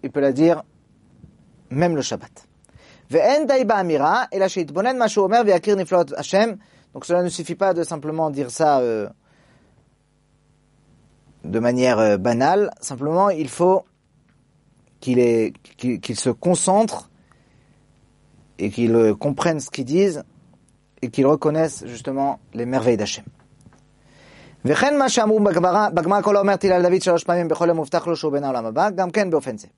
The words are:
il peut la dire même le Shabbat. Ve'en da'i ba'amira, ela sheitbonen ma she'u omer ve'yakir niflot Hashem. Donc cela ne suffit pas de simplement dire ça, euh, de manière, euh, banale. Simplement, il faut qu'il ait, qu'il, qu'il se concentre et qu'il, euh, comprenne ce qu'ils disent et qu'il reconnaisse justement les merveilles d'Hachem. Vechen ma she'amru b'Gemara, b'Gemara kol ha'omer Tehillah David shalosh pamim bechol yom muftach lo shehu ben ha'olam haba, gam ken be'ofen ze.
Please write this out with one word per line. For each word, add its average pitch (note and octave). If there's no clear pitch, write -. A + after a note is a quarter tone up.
il C3+
peut D3
la C#3
dire D#3
même D#3+
le C#3
Shabbat. -
Ve'en A#3+
da'i C4
ba'amira, F#3
ela F#3+
sheitbonen F#3
ma A#3
she'u G#3+
omer G3+
ve'yakir G3+
niflot F3
Hashem. G3
Donc C3+
cela F3
ne F3
suffit E3+
pas F#3+
de E3+
simplement D#3
dire C#3
ça, D3
euh, A2
de F#2+
manière, B2
euh, G#2+
banale. C3
Simplement, D3+
il D#3
faut F#3
qu'il B2
ait, A#2
qu'il, A#2+
qu'il A2+
se -
concentre F#3+
et G#2
qu'il, A2+
euh, A2+
comprenne D3
ce -
qu'ils -
disent D#3+
et B2
qu'il C3
reconnaisse D#3
justement C3+
les A#2
merveilles B2
d'Hachem. G#2
Vechen B3+
ma C4+
she'amru A3
b'Gemara, F#3
b'Gemara F3
kol G3+
ha'omer G3
Tehillah F#3
David F3+
shalosh E3+
pamim F3
bechol D#3+
yom E3+
muftach D#3+
lo E3+
shehu D3+
ben C#3
ha'olam B2+
haba, D#3+
gam F3+
ken G3+
be'ofen C3+
ze. -